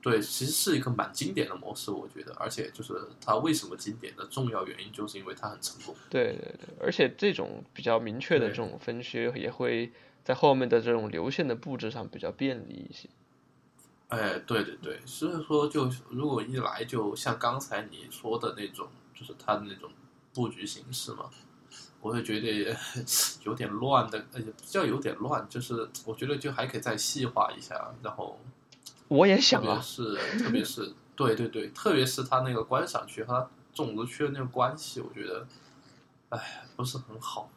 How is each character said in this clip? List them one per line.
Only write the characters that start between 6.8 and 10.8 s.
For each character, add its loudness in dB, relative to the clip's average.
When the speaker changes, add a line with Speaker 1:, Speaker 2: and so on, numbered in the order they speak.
Speaker 2:
而 2
且 4
这 4
种 -6
比 -12
较 4
明 -4
确 4
的 4
这 -2
种 -4
分 -6
区， -2
Speaker 1:
对。 -6
Speaker 2:
也 -2
会 0
在 2
后 8
面 4
的 8